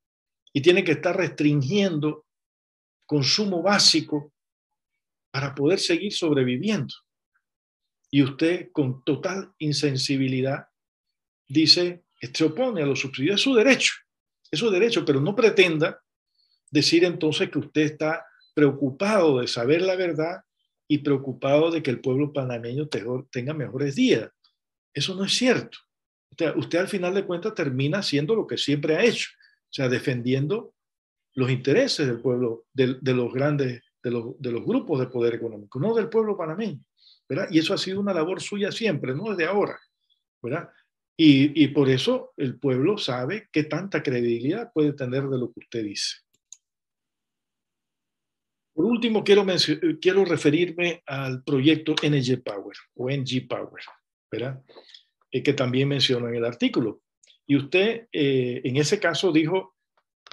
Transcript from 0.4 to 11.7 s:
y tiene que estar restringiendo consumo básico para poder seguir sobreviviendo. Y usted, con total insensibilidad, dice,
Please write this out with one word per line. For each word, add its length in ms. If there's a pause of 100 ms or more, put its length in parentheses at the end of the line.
y 100
tiene 220
que 80
estar 240
restringiendo 1120 (800)
consumo 560
básico 720 (960)
para 240
poder 240
seguir 360
sobreviviendo. 800 (1160)
Y 120
usted, 500
con 320
total 540
insensibilidad, 1080 (800)
dice, 580 (280)